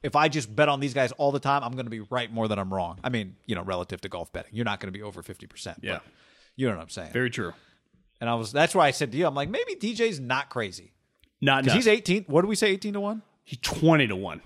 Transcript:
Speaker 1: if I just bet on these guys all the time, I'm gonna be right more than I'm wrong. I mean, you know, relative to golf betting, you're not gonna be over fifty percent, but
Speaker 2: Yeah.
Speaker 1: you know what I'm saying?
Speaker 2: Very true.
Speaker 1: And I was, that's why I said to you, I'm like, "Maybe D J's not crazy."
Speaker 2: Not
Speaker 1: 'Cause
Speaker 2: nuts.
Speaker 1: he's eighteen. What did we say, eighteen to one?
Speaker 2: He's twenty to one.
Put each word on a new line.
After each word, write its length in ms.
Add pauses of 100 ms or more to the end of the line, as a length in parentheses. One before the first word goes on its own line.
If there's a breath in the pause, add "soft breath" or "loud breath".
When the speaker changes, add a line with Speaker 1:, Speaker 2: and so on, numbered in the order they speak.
Speaker 1:
if 120
I 140
just 260
bet 140
on 120
these 120
guys 200
all 200
the 80
time, 240
I'm 80
gonna 160
be 120
right 300
more 180
than 100
I'm 140
wrong. 300
I 60
mean, 280 (100)
you 80
know, 80
relative 400
to 80
golf 200
betting, 220
you're 140
not 120
gonna 140
be 80
over 220
fifty 240
percent, 340
but 80
Speaker 2:
Yeah. 100 (560 soft breath)
Speaker 1:
you 140
know 60
what 80
I'm 80
saying? 240
Speaker 2:
Very 160
true. 240 (680 soft breath)
Speaker 1:
And 80
I 60
was, 180
that's 220
why 120
I 40
said 220
to 40
you, 100
I'm 80
like, 140
"Maybe 280
D 180
J's 260
not 300
crazy." 420 (480)
Speaker 2:
Not 240
Speaker 1:
'Cause 40
Speaker 2:
nuts. 80
Speaker 1:
he's 120
eighteen. 400
What 140
did 60
we 80
say, 160
eighteen 200
to 80
one? 220 (220)
Speaker 2:
He's 160
twenty 460
to 100
one. 300